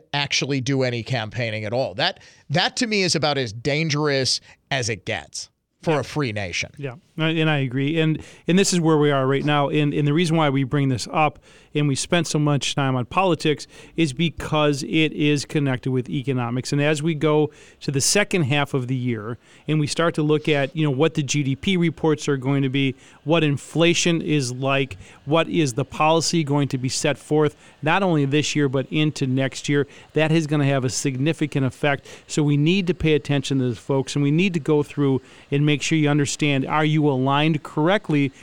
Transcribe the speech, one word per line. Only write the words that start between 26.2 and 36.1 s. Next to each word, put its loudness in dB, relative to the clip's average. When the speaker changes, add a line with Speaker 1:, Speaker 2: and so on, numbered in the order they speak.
Speaker 2:
going 0
to -2
be -4
set -2
forth, 0
not 0
only 2
this 0
year, 2
but -2
into 0
next -2
year, 2
that 2
is 2
gonna 0
have 2
a -2
significant -2
effect. -2
So -2
we 2
need 2
to 0
pay 0
attention 0
to 0
this, -4
folks, -2
and 2
we 2
need 2
to -2
go 2
through 0
and 2
make 2
sure 0
you 2
understand, 0